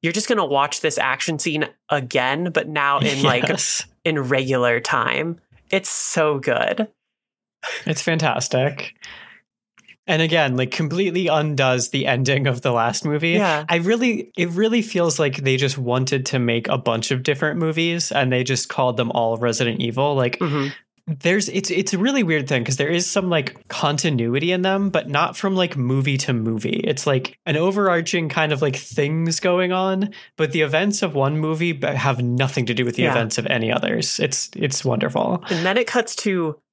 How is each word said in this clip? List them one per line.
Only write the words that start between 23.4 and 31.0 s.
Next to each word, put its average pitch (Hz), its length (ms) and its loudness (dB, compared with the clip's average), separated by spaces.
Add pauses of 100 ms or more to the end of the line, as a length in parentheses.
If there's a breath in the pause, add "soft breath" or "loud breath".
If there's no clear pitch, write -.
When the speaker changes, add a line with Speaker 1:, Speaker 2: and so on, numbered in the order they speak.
Speaker 2:
continuity 147 840 0
in 180 100 0
them, 196 280 2
but 165 180 -2
not 147 280 0
from, 196 200 0
like, 180 200 0
movie 135 420 0
to 135 140 -2
movie. 113 520 -2
It's, - 200 -2
like, 131 400 0
an 156 120 0
overarching 175 720 0
kind 151 240 0
of, 139 100 0
like, 139 140 0
things 160 640 -2
going 180 320 2
on, 190 380 0 (260 loud breath)
but 151 160 0
the 151 80 0
events 160 420 2